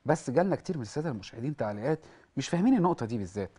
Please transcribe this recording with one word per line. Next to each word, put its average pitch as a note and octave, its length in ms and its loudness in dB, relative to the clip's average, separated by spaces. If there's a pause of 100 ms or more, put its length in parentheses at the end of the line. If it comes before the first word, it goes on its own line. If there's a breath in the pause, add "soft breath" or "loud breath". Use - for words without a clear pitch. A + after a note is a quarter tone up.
بس D3 240 0
جالنا E3+ 260 4
كتير F3 200 -6
من C3 60 -4
الساده D3+ 280 -4
المشاهدين A#2 460 -6
تعليقات A2+ 420 -2 (380 loud breath)
مش C3+ 120 -4
فاهمين G#3+ 280 4
النقطه E3+ 300 2
دي A2+ 120 -2
بالذات، G2 400 -4